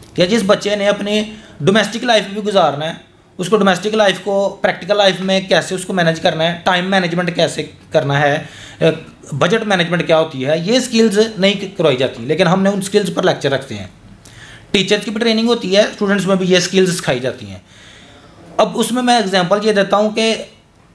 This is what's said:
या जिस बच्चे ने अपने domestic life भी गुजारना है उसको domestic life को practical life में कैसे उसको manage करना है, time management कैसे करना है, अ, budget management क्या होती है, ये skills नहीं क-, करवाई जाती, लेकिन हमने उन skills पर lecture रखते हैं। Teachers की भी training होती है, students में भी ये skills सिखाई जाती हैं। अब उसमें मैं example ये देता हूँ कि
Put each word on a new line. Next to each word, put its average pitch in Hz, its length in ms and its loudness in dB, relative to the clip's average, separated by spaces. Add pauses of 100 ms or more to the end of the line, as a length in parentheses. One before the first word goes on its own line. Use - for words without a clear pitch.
(200)
या 175 60 4
जिस 208 180 2
बच्चे 202 320 0
ने 202 120 0
अपने 208 460 -2 (280)
domestic 220 420 0
life 214 260 2
भी 202 120 -8
गुजारना 165 440 0
है - 280 -12 (260)
उसको 180 180 0
domestic 190 380 2
life 202 240 2
को 196 280 0
practical 185 500 -2
life 190 240 2
में 190 260 0
कैसे 170 280 0
उसको 180 180 -6
manage 165 260 2
करना 160 240 0
है, 170 220 -4
time 180 200 0
management 175 500 -2
कैसे 160 380 -2 (200)
करना 143 240 0
है, 151 320 0 (320)
अ, 165 100 4 (420)
budget 175 300 0
management 175 420 0
क्या 160 120 2
होती 160 240 -2
है, 165 260 -2
ये 254 140 2
skills 226 580 0
नहीं 196 160 2
क-, - 220 -10
करवाई 151 180 2
जाती, 120 300 -4
लेकिन 160 220 0
हमने 190 220 2
उन 202 120 -2
skills 196 280 0
पर 175 140 -4
lecture 151 280 0
रखते 127 240 -6
हैं। 95 140 -12 (840)
Teachers 202 320 0
की 233 60 -6
भी 208 80 -4
training 226 280 0
होती 226 260 0
है, 208 200 4
students 196 320 0
में 190 120 2
भी 185 80 0
ये 180 160 4
skills 185 340 0
सिखाई 135 240 -2
जाती 120 260 -6
हैं। 95 160 -16 (1000)
अब 196 160 2
उसमें 233 260 -2
मैं 240 180 2
example 190 460 0
ये 214 80 2
देता 202 240 2
हूँ 214 220 0
कि 220 260 -2 (500)